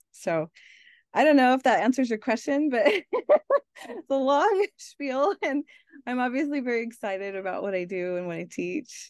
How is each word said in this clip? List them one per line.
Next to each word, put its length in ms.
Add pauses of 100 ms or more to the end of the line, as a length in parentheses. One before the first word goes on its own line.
(120)
So 380 (640)
I 120
don't 120
know 180
if 100
that 180
answers 280
your 80
question, 520
but 160
<laughs> 420 (600)
it's 220
a 40
long 580
<laughs> 40
spiel, 640
and 220 (420)
I'm 120
obviously 420
very 220
excited 540
about 260
what 120
I 100
do 320
and 100
what 100
I 140
teach. 600